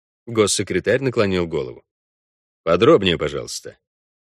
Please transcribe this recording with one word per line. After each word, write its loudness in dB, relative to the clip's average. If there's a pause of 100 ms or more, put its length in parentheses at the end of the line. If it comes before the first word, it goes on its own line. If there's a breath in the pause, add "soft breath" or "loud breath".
(260)
Госсекретарь 0
наклонил 0
голову. -8 (760)
«Подробнее, 4
пожалуйста». -8 (580)